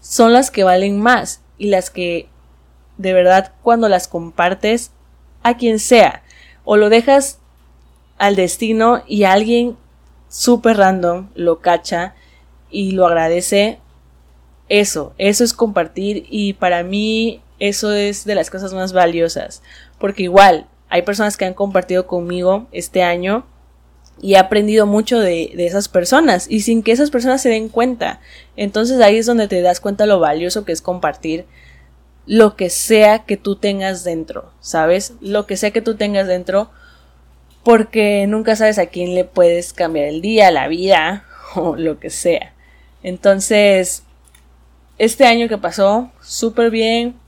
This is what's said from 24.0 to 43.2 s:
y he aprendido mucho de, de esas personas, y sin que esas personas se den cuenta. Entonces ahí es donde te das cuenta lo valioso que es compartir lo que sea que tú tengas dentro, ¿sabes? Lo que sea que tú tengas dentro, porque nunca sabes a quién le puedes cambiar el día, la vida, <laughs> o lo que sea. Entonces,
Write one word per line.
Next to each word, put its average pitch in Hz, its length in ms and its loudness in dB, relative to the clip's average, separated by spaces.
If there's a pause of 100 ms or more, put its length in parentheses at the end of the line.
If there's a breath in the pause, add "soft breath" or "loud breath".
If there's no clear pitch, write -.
y 196 140 0
he 190 40 8
aprendido 214 480 2
mucho 214 340 0
de, 170 340 -2
de 175 120 -4
esas 196 220 -4
personas, 196 600 2
y 220 120 -2
sin 226 220 0
que 226 100 0
esas 294 180 0
personas 254 320 -2
se 254 80 2
den 220 180 -2
cuenta. 233 520 -4 (360 soft breath)
Entonces 214 440 -2
ahí 214 180 6
es 220 80 -2
donde 226 220 0
te 185 120 -2
das 180 200 0
cuenta 202 260 -2
lo 196 140 2
valioso 170 440 -2
que 175 80 -6
es 160 80 -6
compartir 165 640 -6 (840 soft breath)
lo 214 300 4
que 180 140 -4
sea 214 500 2
que 208 160 -6
tú 196 200 -6
tengas 190 480 -6
dentro, 165 460 -10 (100)
¿sabes? 170 600 -2
Lo 208 260 -4
que 190 100 -8
sea 208 140 -2
que 220 100 -2
tú 220 140 -4
tengas 208 320 -2
dentro, 185 440 -4 (920 soft breath)
porque 214 640 2
nunca 214 300 0
sabes 214 220 2
a 175 80 0
quién 180 280 -8
le 180 100 0
puedes 175 480 0
cambiar 160 340 -4
el 151 140 -6
día, 208 300 4
la 139 180 -2
vida, 180 560 0 (160)
<laughs> - 140 -20
o 165 220 -4
lo 160 240 -6
que - 100 -14
sea. - 420 -4 (500 soft breath)
Entonces, 196 1000 0 (960)